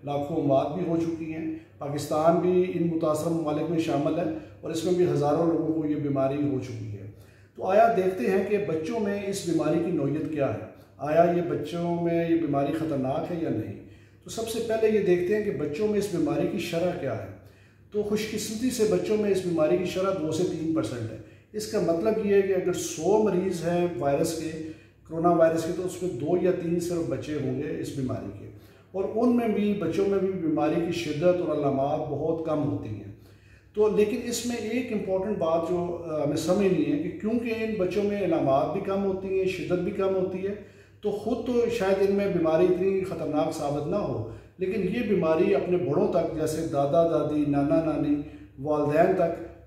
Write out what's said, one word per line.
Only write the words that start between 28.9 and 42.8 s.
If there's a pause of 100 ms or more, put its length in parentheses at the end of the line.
और
उनमें
भी,
बच्चों
में
भी
बीमारी
की
शिद्दत
और
अलामात
बहुत
कम
होती
हैं। (580)
तो
लेकिन
इसमें
एक
इम्पॉर्टेंट
बात
जो,
अ,
हमें
समझनी
है
कि
क्योंकि
इन
बच्चों
में
अलामात
भी
कम
होती
हैं,
शिद्दत
भी
कम
होती
है, (280)
तो
ख़ुद
तो
शायद
इनमें
बीमारी
इतनी